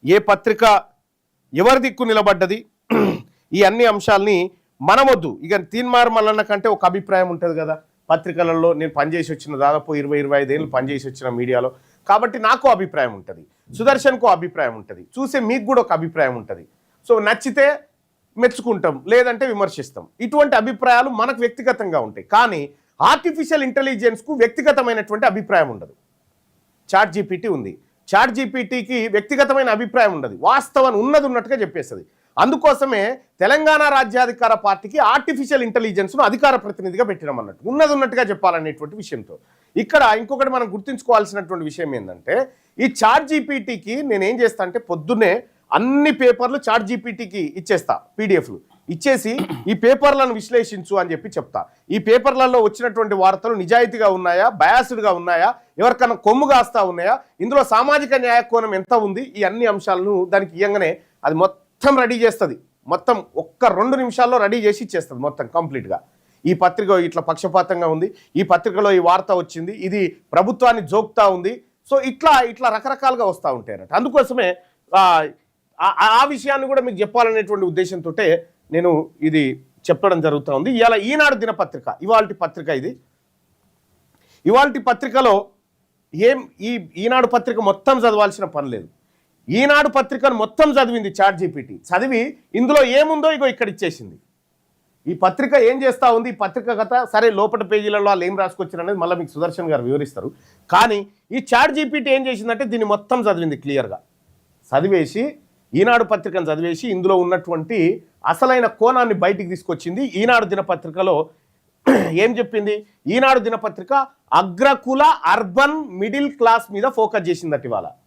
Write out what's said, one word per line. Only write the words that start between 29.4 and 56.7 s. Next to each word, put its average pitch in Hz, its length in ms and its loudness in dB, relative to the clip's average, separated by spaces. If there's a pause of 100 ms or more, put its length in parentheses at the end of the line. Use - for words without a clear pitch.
అభిప్రాయం 220 440 0
ఉండదు, 123 280 -8
వాస్తవం 262 600 2
ఉన్నది 277 260 2
ఉన్నట్టుగా 240 340 -2
చెప్పేస్తది. 135 460 -8 (320)
అందుకోసమే 262 800 0 (220)
తెలంగాణ 302 420 4
రాజ్యాధికార 247 720 2
పార్టీకి 202 440 -2
ఆర్టిఫిషియల్ 269 640 0
ఇంటెలిజెన్స్ను 220 600 -2
అధికార 262 340 2
ప్రతినిధిగా 196 480 -4
పెట్టినాం 156 360 -6
అన్నట్టు, 104 280 -12
ఉన్నది 294 240 2
ఉన్నట్టుగా 254 300 0
చెప్పాలనేటువంటి 170 760 -4
విషయంతో. 117 420 -14 (380)
ఇక్కడ 285 260 2
ఇంకొకటి 233 480 0
మనం 247 220 -4
గుర్తుంచుకోవాల్సినటువంటి 202 920 -2
విషయం 151 300 -8
ఏంటంటే, 120 580 -6 (260)
ఈ 233 60 0
చాట్ 262 440 2
జీపీటీకి 262 760 -6
నేనేం 226 380 -2
చేస్తా 226 240 0
అంటే, 180 140 -6
పొద్దున్నే 202 640 0 (300)
అన్ని 269 380 2
పేపర్లు 247 480 0 (120)
చాట్ 220 120 2
జీపీటీకి 202 760 -8
ఇచ్చేస్తా, 175 440 -4 (180)
పీడీఎఫ్లు 170 420 0 (300)
ఇచ్చేసి, 220 480 -2 (300)
"ఈ 214 60 0
పేపర్లను 269 600 2
విశ్లేషించు" 214 600 -4
అని 175 160 -2
చెప్పి 160 160 -10
చెప్తా. - 360 -8 (260)
ఈ 208 80 -2
పేపర్లలో 254 640 2
వచ్చినటువంటి 214 520 -2
వార్తలు 190 400 0
నిజాయితీగా 220 540 2
ఉన్నాయా, 185 400 2
బయాస్డ్గా 214 640 2
ఉన్నాయా, 175 420 0 (240)
ఎవరికన్నా 240 380 2
కొమ్ము 254 300 2
కాస్తా 240 360 2